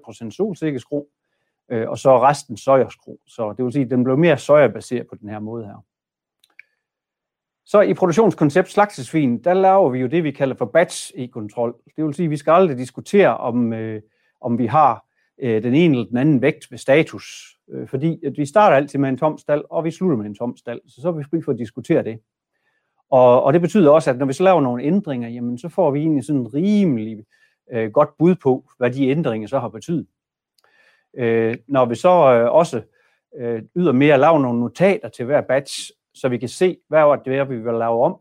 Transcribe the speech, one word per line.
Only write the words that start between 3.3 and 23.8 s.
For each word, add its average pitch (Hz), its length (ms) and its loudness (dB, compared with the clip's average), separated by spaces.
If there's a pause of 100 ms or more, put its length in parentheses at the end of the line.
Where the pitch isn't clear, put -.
det 127 80 -4
vil 123 80 -6
sige, 139 120 -2
at 113 60 -10
den 123 120 0
blev 131 140 0
mere 160 200 4
sojabaseret 120 680 0
på - 80 -20
den 104 140 -16
her 104 100 -12
måde 110 260 -12
her. 104 200 -20 (1800)
Så 208 160 4
i 190 120 2
produktionskoncept 180 760 0
slagsesvin, 143 720 -2
der 175 100 2
laver 190 360 4
vi 127 100 -4
jo 127 80 -2
det, 165 160 -2
vi 147 80 -4
kalder 135 240 -4
for 123 100 -6
batch-e-kontrol. 120 1120 -4 (200)
Det 156 100 -4
vil 147 80 -4
sige, 180 120 -4
at 151 60 -2
vi 151 60 -4
skal 156 140 -2
aldrig 165 260 4
diskutere, 131 600 0
om, 120 360 -2
øh, 110 280 -8 (400)
om 120 160 -4
vi 123 80 -2
har, 123 400 0 (360)
øh, 110 220 -2
den 120 100 -2
ene 160 200 4
eller 120 140 -2
den 120 100 -4
anden 135 240 2
vægt - 300 -4
ved 123 60 -16
status. - 800 -2 (120)
Øh, 127 180 -12
fordi 156 380 -6
at 131 120 -6
vi 147 80 -4
starter 196 320 4
altid 139 220 -2
med 139 100 -2
en 131 80 -4
tom 151 200 -4
stald, 151 320 -4
og 170 140 -6
vi 165 80 -4
slutter 165 260 -2
med 104 80 -6
en 104 100 -12
tom 120 220 -10
stald. 120 300 -14
Så, - 140 -20
så 147 60 -6
er 180 40 0
vi 151 120 -8
fri 160 180 -6
for 147 100 -4
at 123 60 -6
diskutere 120 460 -4
det. 113 160 -10 (920)
Og, 127 320 6
og 139 100 2
det 175 80 2
betyder 175 300 4